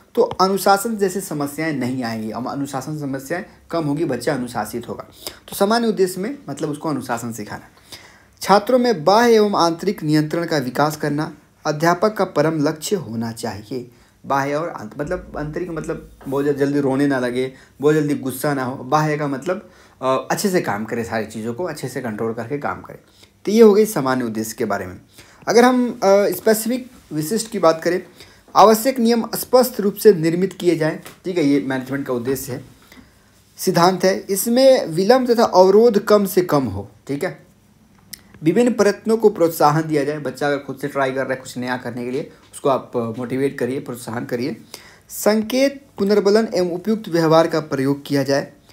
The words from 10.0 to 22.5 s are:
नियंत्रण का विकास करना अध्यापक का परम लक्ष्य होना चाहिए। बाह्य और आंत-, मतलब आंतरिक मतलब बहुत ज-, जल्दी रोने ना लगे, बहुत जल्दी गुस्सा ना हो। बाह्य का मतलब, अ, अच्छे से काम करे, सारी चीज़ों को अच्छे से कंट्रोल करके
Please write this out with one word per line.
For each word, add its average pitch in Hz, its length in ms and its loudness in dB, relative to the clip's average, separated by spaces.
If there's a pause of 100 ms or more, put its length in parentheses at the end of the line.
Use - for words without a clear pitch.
नियंत्रण 151 420 0
का 165 120 -2
विकास 143 400 -2
करना 147 400 -4 (280)
अध्यापक 170 480 2
का 202 120 -2
परम 156 420 0
लक्ष्य 156 280 -4
होना 113 360 -6
चाहिए। 117 600 -10 (340)
बाह्य 139 300 -2
और 165 140 -4
आंत-, 107 300 -12
मतलब 180 380 -8
आंतरिक 156 320 -6
मतलब 160 400 -8 (180)
बहुत 139 180 -2
ज-, 143 80 2
जल्दी 143 260 0
रोने 139 280 2
ना 135 120 0
लगे, 127 340 -2 (280)
बहुत 151 140 4
जल्दी 143 200 0
गुस्सा 127 380 -4
ना 131 100 -4
हो। 127 200 -8
बाह्य 151 340 0
का 151 100 -4
मतलब, 151 420 -6 (320)
अ, 131 300 0
अच्छे 196 180 -2
से 180 120 0
काम 110 240 -4
करे, 117 180 -4
सारी 113 220 -4
चीज़ों 113 280 -8
को 147 100 -8
अच्छे 151 240 -8
से 131 140 -8
कंट्रोल 113 320 -4
करके 117 240 -8